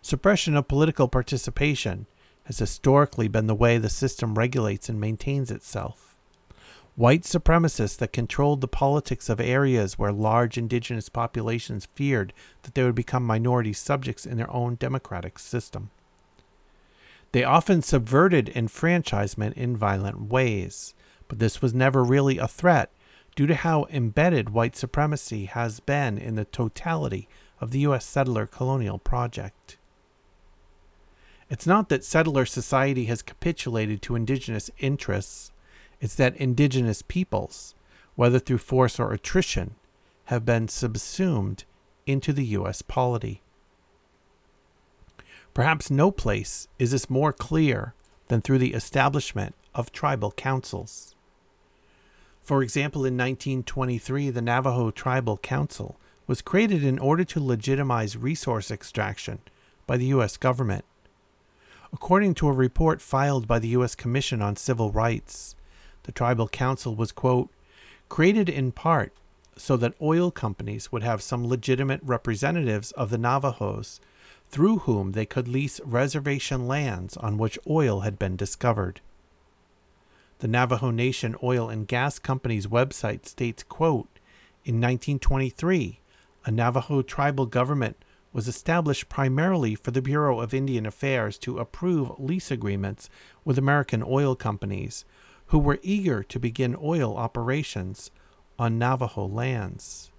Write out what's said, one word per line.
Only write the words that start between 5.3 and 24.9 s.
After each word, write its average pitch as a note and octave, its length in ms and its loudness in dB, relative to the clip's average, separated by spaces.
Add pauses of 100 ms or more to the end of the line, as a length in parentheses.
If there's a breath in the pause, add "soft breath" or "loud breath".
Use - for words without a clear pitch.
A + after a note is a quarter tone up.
itself. - 680 -10 (800 loud breath)
White B2+ 260 6
supremacists E3 760 4
that A2 120 -2
controlled C#3+ 480 2
the B2+ 80 -2
politics C#3 600 0
of A2+ 100 2
areas B2 580 2
where G#2 140 0
large A2 460 2
indigenous A#2 500 -4
populations A2+ 880 -4
feared B2+ 380 0 (300 loud breath)
that - 120 -14
they C3 80 2
would B2 120 2
become B2 300 -2
minority A2+ 460 2
subjects C3 540 -4
in B2 100 -6
their A#2 160 -4
own A#2+ 240 -2
democratic A#2 640 -6
system. G#2 500 -8 (1400 soft breath)
They B2 140 4
often E3 360 4
subverted C#3 680 4
enfranchisement A2+ 1040 0
in A#2+ 220 -2
violent G2+ 520 -2
ways, A2 640 -2 (360 soft breath)
but G#2 100 -8
this A2 220 2
was A#2 120 2
never C3 300 4
really C3+ 340 4
a - 120 -2
threat E3 420 4 (460 soft breath)
due C#3+ 100 4
to D#3+ 80 4
how D#3 340 0
embedded C3 600 2
white A#2 260 0
supremacy C3+ 720 -2